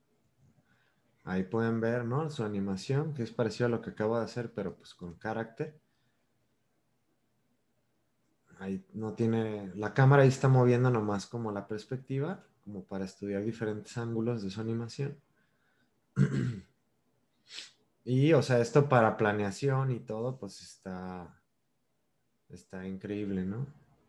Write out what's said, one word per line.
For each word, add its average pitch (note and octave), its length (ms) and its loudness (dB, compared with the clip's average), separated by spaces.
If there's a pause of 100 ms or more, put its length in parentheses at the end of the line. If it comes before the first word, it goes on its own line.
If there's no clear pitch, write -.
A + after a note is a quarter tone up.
(1300)
Ahí F#2 180 0
pueden A2+ 380 0
ver, A#2 240 0
¿no? C#3+ 240 -2
Su A#2 140 -6
animación, G#2 720 -2
que A#2+ 100 -4
es A2 80 -6
parecido A#2+ 360 0
a - 20 2
lo A2+ 120 0
que G2 100 -10
acabo A2 260 0
de A2+ 60 0
hacer, A2+ 300 -8
pero, G2+ 220 -6
pues, - 200 -20
con F2 200 -14
carácter. A2+ 640 -8 (2750)
Ahí F#2+ 260 -6 (100)
no A2 200 -6
tiene, A2 640 0
la G#2 180 -4
cámara C#3 300 8
ahí C3+ 60 8
está C3 180 2
moviendo B2 420 6
nomás G#2 380 0
como A#2 240 -6
la G2+ 160 -6
perspectiva, C3+ 800 -6 (160)
como G2+ 220 -12
para F#2+ 200 -6
estudiar G2+ 380 -6
diferentes G#2+ 540 -6
ángulos A#2 440 -2
de G2 80 -6
su G#2 120 -8
animación. A#2 580 -6 (960)
<clears throat> C3 540 0 (1400)
Y, C3+ 280 4
o C3 80 8
sea, B2 180 4
esto C#3 300 4
para A2 280 6
planeación A2 760 0
y A#2 80 -2
todo, A#2+ 400 -6
pues, G2 220 -14
está, F#2 760 -12 (1080)
está F#2 400 -12
increíble, G2 580 -4
¿no? A#2 220 -4 (420)